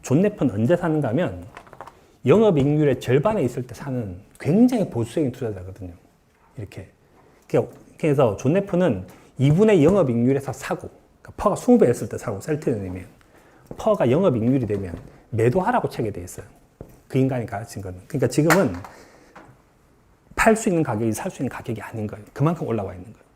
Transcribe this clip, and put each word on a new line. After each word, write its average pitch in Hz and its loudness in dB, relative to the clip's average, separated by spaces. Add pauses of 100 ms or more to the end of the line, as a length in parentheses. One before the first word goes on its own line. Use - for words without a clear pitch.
존 147 2
네프는 185 0
언제 120 2
사는가 156 -2
하면 107 -4 (800)
영업이익률의 147 4
절반에 170 2
있을 123 -4
때 - -16
사는 110 -8 (200)
굉장히 220 4
보수적인 120 -2
투자자거든요. 92 -10 (640)
이렇게. 98 -14 (1080)
그래서 139 2
존 131 0
네프는 180 -2 (320)
이 135 4
분의 190 6
영업이익률에서 135 2
사고, - -8 (320)
그러니까 - -20 (100)
퍼가 190 2
스무 247 4
배 143 6
했을 120 -2
때 - -8
사고, 101 -8
셀트리온이면 98 -4 (720)
퍼가 170 0
영업이익률이 127 2
되면 98 -6 (340)
매도하라고 185 2
책에 - -6
돼 90 -10
있어요. - -16 (600)
그 - -2
인간이 127 0
가르친 104 -10
거는. 92 -12
그러니까 131 0
지금은 165 2 (1600)
팔 226 4
수 220 -2
있는 170 2
가격이 113 -2
살 185 -6
수 - -10
있는 120 -4
가격이 - -10
아닌 107 -8
거예요. 104 -12
그만큼 156 -2
올라와 101 -4
있는 90 -18
거예요. - -20